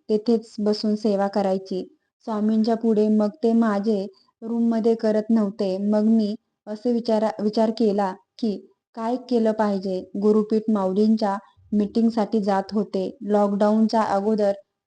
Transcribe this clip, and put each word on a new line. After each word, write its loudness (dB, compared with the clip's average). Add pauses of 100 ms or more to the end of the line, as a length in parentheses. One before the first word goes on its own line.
तेथेच 0
बसून 0
सेवा 0
करायची -2 (440)
स्वामींच्या 0
पुढे. 2
मग 2 (140)
ते 2
माझे 0 (340)
रूममध्ये 0
करत 0
नव्हते. 0
मग 0
मी 2 (320)
असे -4
विचारा, 0 (140)
विचार 0
केला 0 (260)
की -2 (400)
काय -4 (140)
केलं 2
पाहिजे. -2 (160)
गुरुपीठ 2
माऊलींच्या 2 (340)
मीटिंगसाठी 0
जात -2
होते. -4
लॉकडाऊनच्या 2
अगोदर 0 (340)